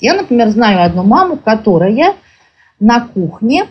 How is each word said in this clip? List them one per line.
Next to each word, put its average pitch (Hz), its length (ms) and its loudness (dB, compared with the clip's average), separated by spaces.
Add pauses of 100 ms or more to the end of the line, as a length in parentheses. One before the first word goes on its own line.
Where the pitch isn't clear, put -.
Я, 277 140 0
например, 240 360 0
знаю 208 340 2
одну 175 180 -2
маму, 302 340 0
которая 220 800 0 (640)
на 233 220 2
кухне, 240 720 -4